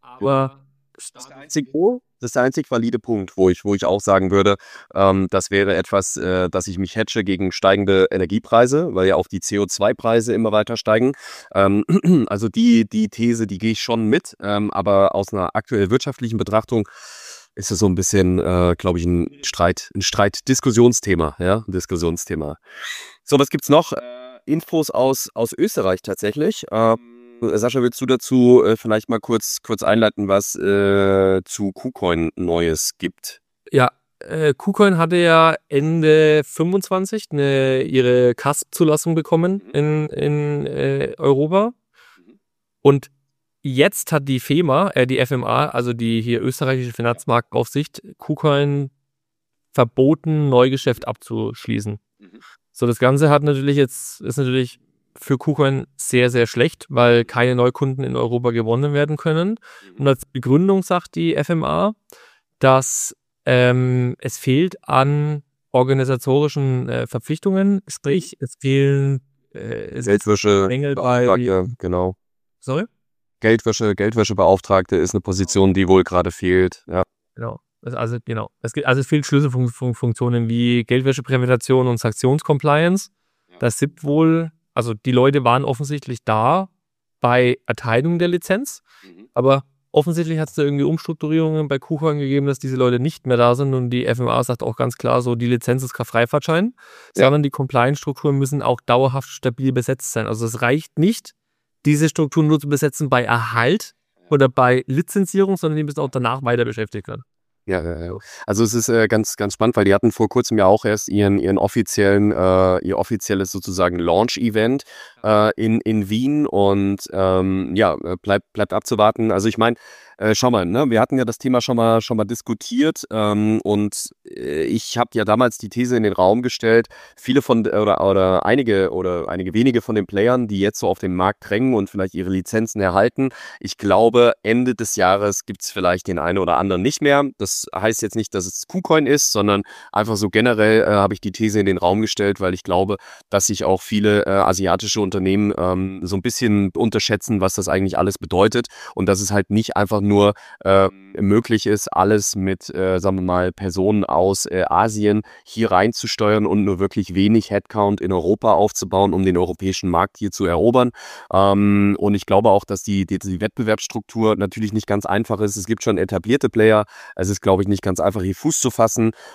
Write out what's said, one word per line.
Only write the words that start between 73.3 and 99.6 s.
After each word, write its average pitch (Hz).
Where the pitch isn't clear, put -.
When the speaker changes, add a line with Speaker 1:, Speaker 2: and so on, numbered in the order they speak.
Speaker 2:
Geldwäsche, 110
Geldwäschebeauftragte 98
ist 87
eine 95
Position, 98
die 95
wohl 92
gerade 87
fehlt, 90
ja. 87
Speaker 1:
Genau. 113
Es, 120
also, 120
genau. 110
Es 117
gibt, 143
also 131
es 131
fehlt 151
Schlüsselfunktionen 123
wie 120
Geldwäscheprävention 127
und 120
Sanktionscompliance. 147
Speaker 2:
Ja. 90
Speaker 1:
Das 120
sip -
wohl, 160
also 117
die 127
Leute 131
waren 120
offensichtlich 139
da 131
bei 123
Erteilung 127
der 175
Lizenz, 190
Speaker 2:
Mhm. 92
Speaker 1:
aber 135
offensichtlich 160
hat's 156
da 151
irgendwie 143
Umstrukturierungen 156
bei 139
KuCoin 151
gegeben, 139
dass 139
diese 131
Leute 123
nicht 139
mehr 123
da 120
sind 135
und 123
die 123
F 120
M 123
A 120
sagt 120
auch 117
ganz 123
klar 123
so, 120
die 120
Lizenz 123
ist 123
kein -
Freifahrtschein, 156
Speaker 2:
Ja. 110
Speaker 1:
sondern 143
die 139
Compliance-Strukturen 139
müssen 139
auch 123
dauerhaft 127
stabil 131